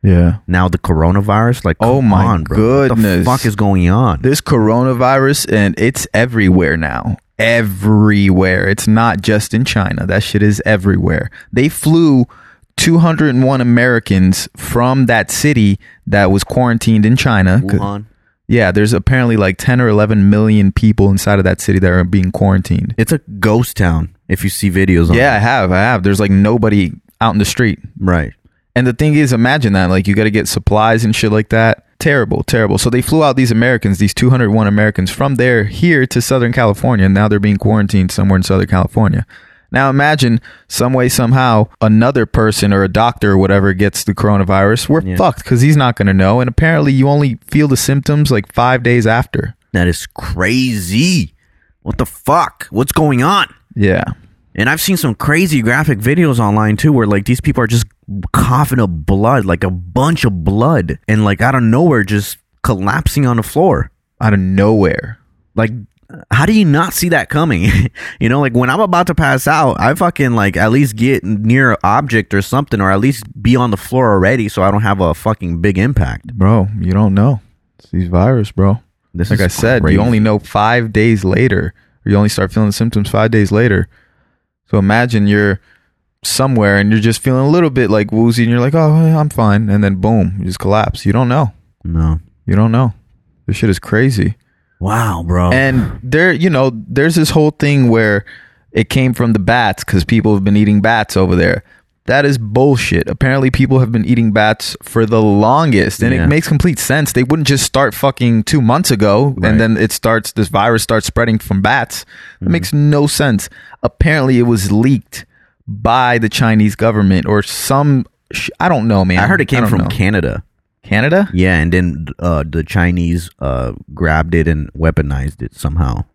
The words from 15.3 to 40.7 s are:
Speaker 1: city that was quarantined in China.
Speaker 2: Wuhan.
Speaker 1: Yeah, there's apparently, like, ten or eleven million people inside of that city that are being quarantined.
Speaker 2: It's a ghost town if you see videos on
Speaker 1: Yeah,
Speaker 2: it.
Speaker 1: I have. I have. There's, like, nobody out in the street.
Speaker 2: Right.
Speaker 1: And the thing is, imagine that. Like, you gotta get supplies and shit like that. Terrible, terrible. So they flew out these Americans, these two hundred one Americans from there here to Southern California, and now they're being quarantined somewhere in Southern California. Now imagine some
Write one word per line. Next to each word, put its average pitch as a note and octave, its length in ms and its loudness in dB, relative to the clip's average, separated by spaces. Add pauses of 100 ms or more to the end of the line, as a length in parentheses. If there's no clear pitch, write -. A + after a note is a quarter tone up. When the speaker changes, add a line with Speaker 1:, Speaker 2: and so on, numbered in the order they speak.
Speaker 1:
city A2 480 0 (280)
that G2 240 2
was G2 140 2
quarantined A#2 600 0
in A2+ 120 4
China. G2+ 480 2
Speaker 2:
Wuhan. G2+ 420 -4 (400)
Speaker 1:
Yeah, A2 260 0
there's G#2+ 220 2
apparently, A#2+ 420 0
like, F#2+ 220 0
ten B2 220 0
or B2 80 2
eleven G#2 420 2
million G#2+ 420 2
people G#2 380 2
inside G2 280 0
of F#2 60 0
that F#2 160 0
city F#2+ 200 0
that F#2 100 2
are F2+ 140 2
being F#2 280 0
quarantined. F#2+ 640 -2
Speaker 2:
It's A2+ 160 -2
a D#3 60 0 (220)
ghost A2 360 0
town E2 400 -2 (120)
if F#2 140 -4
you G2 80 -2
see G2 200 -2
videos F2+ 400 2
on E2+ 60 4
Speaker 1:
Yeah, B2+ 180 2
Speaker 2:
it. - 20 0
Speaker 1:
I G#2 40 0
have. A2 320 0
I F2+ 60 2
have. G#2+ 240 0
There's, G2 180 0
like, G2+ 100 0
nobody G2+ 640 2 (280)
out A2+ 140 0
in G2+ 40 0
the G2+ 60 2
street. G#2 340 -2 (200)
Speaker 2:
Right. F2+ 340 -2 (420)
Speaker 1:
And B2 120 0
the B2 60 0
thing D3+ 220 0
is, D3 180 2
imagine B2 420 0
that. F#2 160 2
Like, F#2 160 0
you G2 80 0
gotta G#2+ 160 0
get G#2 180 -2
supplies A2 560 0
and G#2+ 100 0
shit G#2+ 180 -2
like G#2+ 180 0
that. A2+ 340 0 (140)
Terrible, C#3+ 460 -2
terrible. G#2 340 0
So A#2+ 120 0
they B2 120 0
flew D#3 220 0
out C3+ 100 2
these B2+ 160 0
Americans, A2+ 480 0
these G#2 160 0
two B2+ 160 2
hundred B2+ 200 2
one G#2+ 180 2
Americans G#2 420 0
from C#3 240 -2
there A#2+ 300 2
here D3 420 0
to - 160 -4
Southern A#2+ 300 0
California, A2+ 540 0
and F#2+ 60 2
now G2+ 140 2
they're G#2 140 0
being G#2 160 0
quarantined G2+ 560 0
somewhere G2 240 0
in F#2 80 0
Southern F#2+ 240 0
California. G#2 580 0 (460)
Now C3+ 180 0
imagine C3+ 500 0 (280)
some B2 260 -2